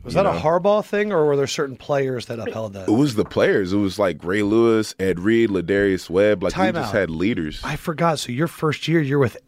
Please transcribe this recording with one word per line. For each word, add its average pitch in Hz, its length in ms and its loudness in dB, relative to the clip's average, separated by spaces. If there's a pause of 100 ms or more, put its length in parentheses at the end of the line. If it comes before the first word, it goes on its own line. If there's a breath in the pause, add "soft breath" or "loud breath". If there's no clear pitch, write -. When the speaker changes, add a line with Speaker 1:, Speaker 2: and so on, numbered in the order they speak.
Speaker 1:
Was 123 100 -6
Speaker 2:
you 190 80 4
Speaker 1:
that 196 60 0
a 160 40 0
Speaker 2:
know? 165 60 -4
Speaker 1:
Harbaugh 180 440 2
thing, 208 280 -4
or 160 140 2
were 147 100 2
there 139 100 0
certain 135 300 -6
players 131 520 -4
that 117 120 -8
upheld 110 340 -8
that? 98 140 -12
Speaker 2:
It 107 60 2
was 131 220 2
the 104 100 0
players. 101 480 2
It 101 40 2
was, 98 220 0
like, 87 240 -2
Ray 98 200 -2
Lewis, 110 540 4
Ed 95 220 0
Reed, 113 300 4
Ladarius 95 600 0
Webb. 98 320 4
Like, 95 120 0
we 185 100 0
Speaker 1:
Time 190 120 0
Speaker 2:
just 120 200 -4
Speaker 1:
out. 107 40 2
Speaker 2:
had 90 100 0
leaders. 82 560 -2
Speaker 1:
I 151 100 -6
forgot. 160 420 -2
So - 140 -8
your 139 160 -2
first - 400 -4
year, 160 140 2
you're 143 180 0
with 123 180 0 (100)